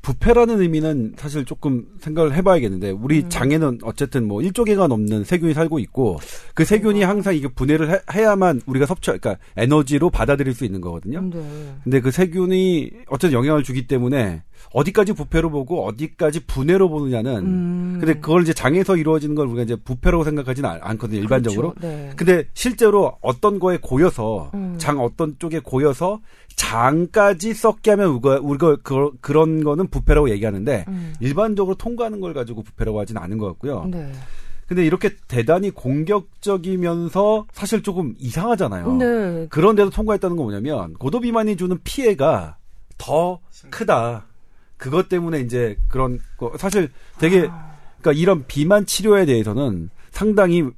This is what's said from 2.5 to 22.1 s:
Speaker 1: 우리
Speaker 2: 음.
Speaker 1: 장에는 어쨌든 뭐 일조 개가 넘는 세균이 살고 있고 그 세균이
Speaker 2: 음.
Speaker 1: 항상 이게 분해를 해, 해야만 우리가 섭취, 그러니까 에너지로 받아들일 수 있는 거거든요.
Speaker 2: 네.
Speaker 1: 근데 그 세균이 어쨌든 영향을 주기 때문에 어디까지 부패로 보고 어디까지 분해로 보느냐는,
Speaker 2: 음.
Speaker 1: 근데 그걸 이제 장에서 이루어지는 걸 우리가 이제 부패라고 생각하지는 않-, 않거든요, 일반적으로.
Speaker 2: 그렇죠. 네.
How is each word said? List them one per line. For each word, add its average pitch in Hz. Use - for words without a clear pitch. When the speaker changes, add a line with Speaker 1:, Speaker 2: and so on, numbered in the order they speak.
Speaker 1:
우리 127
Speaker 2:
음. 175
Speaker 1:
장에는 139
어쨌든 117
뭐 104
일조 196
개가 196
넘는 107
세균이 165
살고 156
있고 101
그 160
세균이 208
Speaker 2:
음. 175
Speaker 1:
항상 196
이게 139
분해를 147
해, 190
해야만 190
우리가 135
섭취, 185
그러니까 98
에너지로 143
받아들일 135
수 127
있는 95
거거든요. 87
Speaker 2:
네. 170
Speaker 1:
근데 131
그 127
세균이 180
어쨌든 139
영향을 147
주기 131
때문에 123
어디까지 190
부패로 160
보고 143
어디까지 151
분해로 175
보느냐는, 135
Speaker 2:
음. 180
Speaker 1:
근데 156
그걸 160
이제 160
장에서 180
이루어지는 151
걸 147
우리가 120
이제 117
부패라고 170
생각하지는 139
않-, 85
않거든요, 107
일반적으로. 117
Speaker 2:
그렇죠. -
네. 147